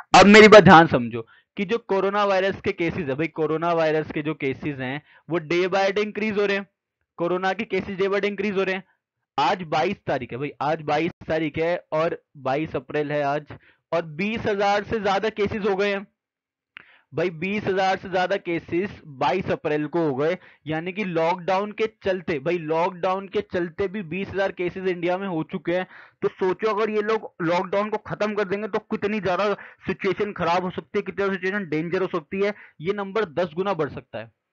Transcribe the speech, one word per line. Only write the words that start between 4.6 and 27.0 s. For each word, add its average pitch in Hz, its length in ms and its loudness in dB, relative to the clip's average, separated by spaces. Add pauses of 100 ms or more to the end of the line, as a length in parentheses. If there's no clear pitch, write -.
हैं 131 200 -8 (300)
वो 170 160 -2
day 170 220 0
by 190 200 0
day 202 180 -2
increase 208 320 -4
हो 202 80 2
रहे 196 100 0
हैं, 196 120 -8 (500)
कोरोना 180 340 0
के 190 120 -8
cases 190 340 -6
day 196 120 0
by 202 100 0
day 202 120 -2
increase 196 260 -4
हो 190 60 2
रहे 185 100 -2
हैं। 190 100 -8 (540)
आज 180 300 0
बाईस 160 380 -2
तारीख 135 260 -4
है 120 60 -8
भाई, 143 220 -8
आज 156 220 -2
बाईस 151 300 -2 (160)
तारीख 160 300 -4
है 170 160 0 (180)
और 160 280 -2 (160)
बाईस 143 400 -4
अप्रैल 147 360 -6
है 147 120 -2
आज, 147 340 -4 (340)
और 170 100 0 (120)
बीस 214 320 -4
हजार 202 380 0
से 226 160 -4
ज्यादा 196 300 0
cases 208 380 -4
हो 196 80 0
गए 202 180 0
हैं 196 120 -6 (1040)
भाई, 165 180 -2
बीस 190 340 -4
हजार 190 320 0
से 190 120 -10
ज्यादा 180 280 -2
cases 175 540 -4 (280)
बाईस 165 320 -2
अप्रैल 151 360 -2
को 147 140 -4
हो 151 140 0
गए। 151 220 -2 (300)
यानी 160 260 -6
कि 208 120 -4
lockdown 180 680 -2
के 220 140 -2 (180)
चलते, 185 340 -2
भाई 170 200 -2
lockdown 180 680 -2
के 208 120 -4 (120)
चलते 180 360 -4
भी 208 140 -8
बीस 185 260 -8
हजार 196 240 -4
cases 185 360 -6
India 175 300 -2
में 196 100 -8
हो 160 140 -4 (100)
चुके 170 220 -4
हैं। 185 120 -4 (360)
तो 190 60 0
सोचो 196 460 -2
अगर 214 160 0
ये 214 120 0